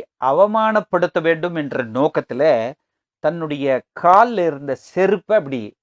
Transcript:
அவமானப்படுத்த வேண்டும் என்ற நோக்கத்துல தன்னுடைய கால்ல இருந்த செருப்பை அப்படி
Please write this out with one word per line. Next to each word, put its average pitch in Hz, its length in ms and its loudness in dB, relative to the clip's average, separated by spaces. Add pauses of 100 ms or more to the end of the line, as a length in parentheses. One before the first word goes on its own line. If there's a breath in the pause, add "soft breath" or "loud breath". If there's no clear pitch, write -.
(240)
அவமானப்படுத்த 190 1000 0
வேண்டும் 165 320 0
என்ற 143 300 -4
நோக்கத்துல 127 880 0 (520)
தன்னுடைய 147 580 -2 (180)
கால்ல 196 460 4
இருந்த 139 280 -4
செருப்பை 190 640 -2
அப்படி 135 260 -4 (200)